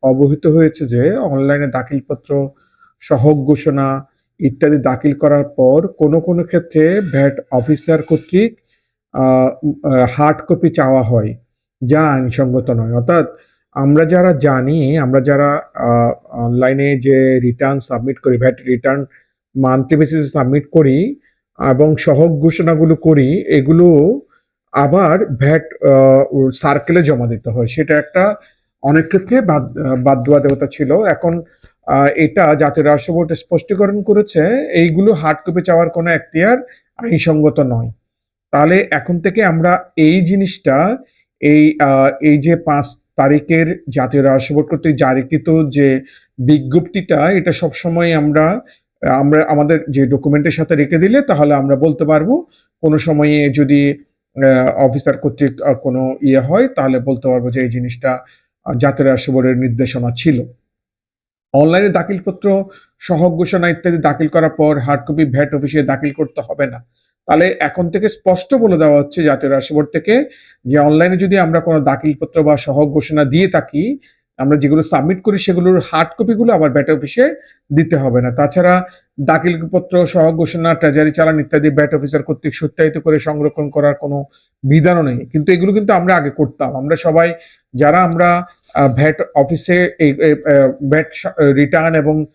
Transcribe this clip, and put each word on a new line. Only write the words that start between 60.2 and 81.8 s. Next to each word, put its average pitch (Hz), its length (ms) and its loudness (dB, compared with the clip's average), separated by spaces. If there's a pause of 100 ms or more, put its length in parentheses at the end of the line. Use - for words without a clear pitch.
অনলাইনে 165 360 2
দাখিলপত্র 190 760 -4 (340)
সহগ 170 380 -2
ঘোষণা 175 320 -2
ইত্যাদি 170 300 -2
দাখিল 151 300 -2
করার 160 220 0
পর 151 280 0
হার্ড 139 280 -2
কপি 156 180 0
ভ্যাট 143 300 -2
অফিসে 143 280 -2
দাখিল 135 300 -4
করতে 151 280 -8
হবে 139 260 -6
না। 120 180 -12 (420)
তাহলে 175 340 0
এখন 175 300 -4
থেকে 202 180 -2
স্পষ্ট 185 460 -2
বলে 220 240 2
দেওয়া 151 200 4
হচ্ছে 143 240 -4
জাতীয় 139 300 0
রাজস্ব 135 220 -4
বোর্ড 147 180 0
থেকে 220 320 0 (400)
যে 135 140 0
অনলাইনে 156 380 2
যদি 190 220 0
আমরা 165 220 0
কোনো 160 200 0
দাখিলপত্র 151 600 -2
বা 147 140 2
সহগ 143 360 -2
ঘোষণা 151 320 0
দিয়ে 160 240 0
থাকি, 185 500 -4 (380)
আমরা 143 220 0
যেগুলো 147 240 0
সাবমিট 160 400 -2
করি 202 160 0
সেগুলোর 180 440 0 (100)
হার্ড 160 260 -2
কপিগুলো 233 340 0
আবার 156 180 2
ভ্যাট 160 200 -2
অফিসে 160 440 -2 (380)
দিতে 156 240 0
হবে 127 260 0
না। 123 80 -2
তাছাড়া 180 540 0 (360)
দাখিলপত্র, 165 840 -2
সহগ 160 300 0
ঘোষণা, 165 380 -2
ট্রেজারি 151 380 0
চালান 160 280 0
ইত্যাদি 151 300 0
ভ্যাট 147 240 0